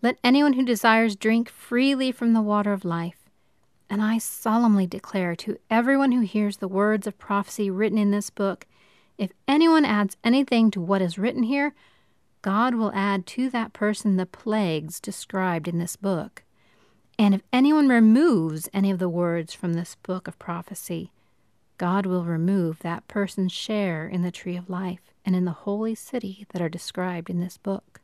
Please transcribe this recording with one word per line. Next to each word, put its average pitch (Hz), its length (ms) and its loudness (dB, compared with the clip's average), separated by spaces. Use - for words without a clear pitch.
Let 240 220 0
anyone 277 300 4
who 254 120 0
desires 226 500 4
drink 226 340 0
freely 262 640 0
from 233 220 0
the 226 80 4
water 208 320 0
of 196 100 -6
life. 170 460 -6
And 208 100 -2
I 220 160 0
solemnly 220 680 2
declare 180 500 -4
to - 220 -8
everyone 262 420 2
who 247 100 2
hears 208 360 -2
the 196 100 -8
words 202 380 0
of 202 140 -8
prophecy 202 500 -4
written 208 300 0
in 202 100 2
this 202 220 -2
book, 196 340 -4
if 196 120 -4
anyone 311 380 6
adds 208 380 0
anything 233 480 4
to 190 100 -4
what 190 220 0
is 175 160 -4
written 233 240 0
here, 285 320 -2
God 220 320 0
will 226 200 0
add 196 340 -2
to 254 240 -4
that 226 200 -4
person 208 460 0
the 185 80 0
plagues 170 760 -4
described 185 680 -4
in 170 100 -4
this 170 180 -6
book. 190 480 -6
And 202 180 4
if 196 80 -4
anyone 285 340 6
removes 220 840 4
any 196 180 2
of 185 80 -2
the 185 80 0
words 170 460 -2
from 175 200 -4
this 170 300 -6
book 185 240 -6
of - 120 -16
prophecy, 175 720 -10
God 190 280 0
will 180 200 -2
remove 170 540 0
that - 280 -8
person's 190 440 -4
share 185 560 -4
in 180 140 -4
the 175 100 -2
tree 180 260 -10
of 180 120 -14
life 180 440 -10
and 185 100 0
in 180 100 0
the 175 60 -4
holy 214 440 -6
city 202 540 -10
that 180 120 -6
are 165 80 -2
described 175 600 -8
in 180 100 -4
this 180 180 -6
book. - 460 -10